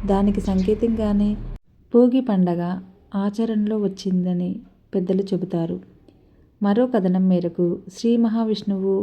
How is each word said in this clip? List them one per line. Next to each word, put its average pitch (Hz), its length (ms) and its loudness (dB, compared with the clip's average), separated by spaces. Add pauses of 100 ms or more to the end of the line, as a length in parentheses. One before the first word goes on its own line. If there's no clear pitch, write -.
దానికి 202 340 2
సంకేతంగానే 208 880 0 (640)
భోగి 247 280 6
పండగ 185 420 2 (520)
ఆచరణలో 208 640 -2
వచ్చిందని 180 720 -2 (420)
పెద్దలు 190 400 0
చెబుతారు. 175 460 -4 (840)
మరో 208 260 2
కథనం 185 420 2
మేరకు 175 380 0 (220)
శ్రీ 233 280 -2
మహావిష్ణువు 208 840 0